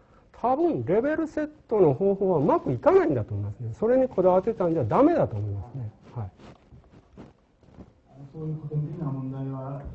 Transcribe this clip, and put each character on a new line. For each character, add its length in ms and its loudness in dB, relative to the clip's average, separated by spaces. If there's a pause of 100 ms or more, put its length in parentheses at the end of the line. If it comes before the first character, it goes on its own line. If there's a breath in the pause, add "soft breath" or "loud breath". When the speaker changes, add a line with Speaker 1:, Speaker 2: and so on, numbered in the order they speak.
(420 soft breath)
Speaker 1:
多 140 2
分 300 0
レ 160 2
ベ 160 0
ル 100 -2
セ 160 -6
ッ 60 -6 (180)
ト 120 2
の 140 6
方 220 0
法 160 0
は 80 2
う 20 2
ま 180 4
く 120 -2
い 60 -2
か 140 4
な 120 6
い 60 0
ん 40 0
だ 100 0
と 100 -10
思 80 -4
い 40 -4
ま 80 -6
す 60 -18
ね。 140 -8
そ 140 -2
れ 100 4
に 100 4
こ 140 0
だ 80 6
わ 100 6
っ 40 2
て 100 0
た 140 -2
ん 60 2
じ 60 0
ゃ 60 0
ダ 180 4
メ 100 4
だ 140 2
と 80 -8
思 120 -4
い 40 -6
ま 180 -8
す 60 -16
ね。 160 -10 (240)
は 80 -8
い。 60 -10 (2000)
Speaker 2:
そ 100 -14
う 40 -8
い 40 -4
う 40 -6 (120)
古 80 -8
典 120 -2
的 120 -10
な 80 -6
問 240 -6
題 160 -8
は、 340 -10 (140)